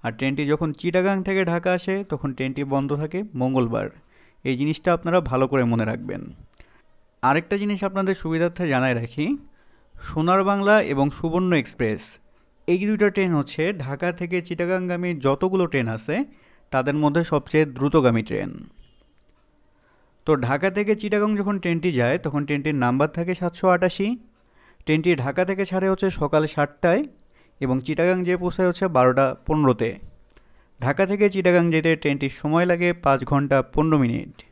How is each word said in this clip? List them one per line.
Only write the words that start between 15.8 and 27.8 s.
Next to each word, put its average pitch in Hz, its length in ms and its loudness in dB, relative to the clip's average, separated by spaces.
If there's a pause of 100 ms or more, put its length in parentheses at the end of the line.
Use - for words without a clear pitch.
আছে, 143 200 -4 (560)
তাদের 135 320 2
মধ্যে 151 180 4 (100)
সবচেয়ে 151 340 2 (100)
দ্রুতগামী 131 480 4
ট্রেন। 104 260 -6 (1800)
তো 160 40 2 (160)
ঢাকা 143 300 0
থেকে 208 240 0
চিটাগাং 208 280 0 (100)
যখন 202 200 0
ট্রেনটি 170 300 0 (100)
যায়, 123 240 2
তখন 147 240 -2
ট্রেনটির 147 360 -2
নাম্বার 135 340 2
থাকে 170 220 -2
সাতশো 175 260 -4 (100)
আটাশি। 180 320 0 (800)
ট্রেনটি 160 240 2 (140)
ঢাকা 139 260 -2
থেকে 196 160 -2
ছাড়ে 185 260 -2
হচ্ছে 190 160 0 (120)
সকাল 151 280 2
সাতটায় 170 560 0 (580)
এবং 127 140 0 (100)